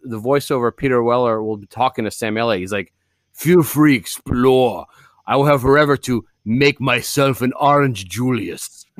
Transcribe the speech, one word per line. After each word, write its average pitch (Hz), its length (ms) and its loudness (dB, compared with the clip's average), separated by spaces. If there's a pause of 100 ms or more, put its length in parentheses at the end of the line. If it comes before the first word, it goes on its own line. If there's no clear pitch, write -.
the 117 180 -10
voiceover, 127 540 0
Peter 127 280 0
Weller, 117 400 0
will 107 140 -4
be 104 100 -16
talking 120 380 -4
to 104 60 -4
Sam 110 260 -6
Elliott. 113 240 -2
He's 92 120 -6
like, 98 200 -6 (400)
Feel 175 300 4
free, 147 320 2
explore. 123 920 0 (400)
I 123 100 -2
will 139 100 2
have 143 160 2
forever 139 360 4
to 120 260 -4 (200)
make 139 360 2
myself 135 640 -2
an 127 160 0
orange 139 480 2
Julius. 104 800 -6 (120)
<laughs> - 40 -20